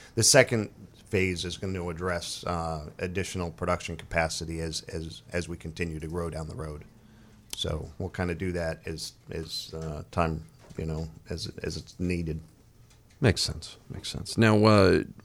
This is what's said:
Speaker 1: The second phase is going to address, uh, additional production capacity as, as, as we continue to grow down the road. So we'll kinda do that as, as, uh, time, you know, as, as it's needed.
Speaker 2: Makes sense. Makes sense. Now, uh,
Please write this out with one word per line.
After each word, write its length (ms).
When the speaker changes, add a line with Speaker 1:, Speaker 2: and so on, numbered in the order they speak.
Speaker 1:
The 80
second 480
phase 360
is 120
going 180
to 140
address, 560
uh, 440
additional 520
production 440
capacity 640
as, 280
as, 320
as 160
we 100
continue 420
to 80
grow 220
down 180
the 80
road. 280
So 420
we'll 120
kinda 260
do 160
that 340
as, 280
as, 420
uh, 380
time, 320
you 80
know, 220
as, 220
as 140
it's 220
needed. 400
Speaker 2:
Makes 200
sense. 360
Makes 200
sense. 280
Now, 280
uh, 380